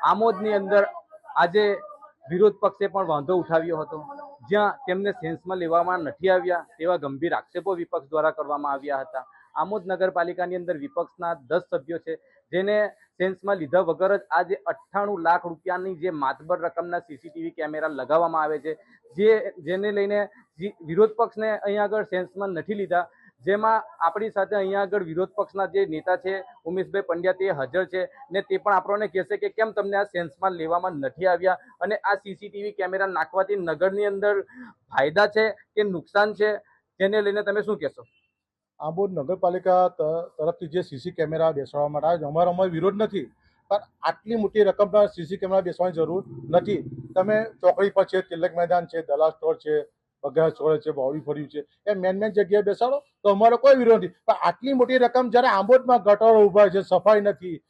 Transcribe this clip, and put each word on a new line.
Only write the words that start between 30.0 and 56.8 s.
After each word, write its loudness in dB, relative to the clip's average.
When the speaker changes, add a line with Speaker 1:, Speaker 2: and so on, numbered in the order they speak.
Speaker 1:
સેન્સમાં -4
લેવામાં -2
નથી -6
આવ્યા 2
અને -2
આ -2
સી -12
સી -16
ટી -12
વી -6
કેમેરા -4
નાખવાથી -2
નગરની -2
અંદર 0
ફાયદા 0
છે 0
કે -6
નુકસાન 0
છે, 0
જેને 2
લઈને 0
તમે -2
શું -4
કહેશો? -8
Speaker 2:
આંબોદ -4
નગરપાલિકા 0
ત-, -2
તરફથી -4
જે -4
સી -10
સી -10
કેમેરા 0
બેસાડવા -4
માટે -2
આવે 2
છે, -6
અમારો, 2
અમારો 0
વિરોધ 0
નથી, -4
પણ 0
આટલી -4
મોટી 2
રકમના 4
સી -6
સી -8
કેમેરા 0
બેસવાની -4
જરૂર -2
નથી. 0
તમે 2
ચોકડી 2
પર 2
છે, 0
તિલક -4
મેદાન 0
છે, -8
દલાલ 0
સ્ટોર -2
છે, -2
બગા 2
સ્ટોર 0
છે, -6
બાવળી -4
ફર્યું -8
છે, -12
એ 0
મેન -2
મેન -2
જગ્યાએ 2
બેસાડો 0
તો 4
અમારો 6
કોઈ 8
વિરોધ 6
નથી. -2
પણ -2
આટલી 0
મોટી 2
રકમ 4
જ્યારે 4
આંબોદમાં 4
ગટરો 8
ઊભા 8
છે, 2